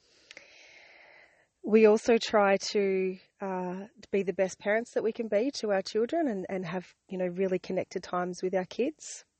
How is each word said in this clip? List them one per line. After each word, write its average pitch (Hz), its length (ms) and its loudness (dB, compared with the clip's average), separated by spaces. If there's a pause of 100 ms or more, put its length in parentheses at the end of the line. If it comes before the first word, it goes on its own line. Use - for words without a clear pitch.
(1700)
We 220 200 8
also 226 340 4
try 202 360 4 (160)
to, 190 440 0 (240)
uh, 185 340 -6 (360)
be 202 100 0
the 185 120 -4
best 185 260 -2
parents 220 320 -2
that - 100 -2
we 220 100 0
can 226 180 -6
be 214 260 2
to 208 160 -2
our 190 100 2
children 240 460 -2
and, 190 200 -4
and 185 160 -4
have, 180 220 -6 (240)
you 185 80 -8
know, 185 80 0
really 185 320 0
connected - 460 -4
times 180 400 -4
with 185 100 -2
our 185 120 0
kids. - 600 -6 (140)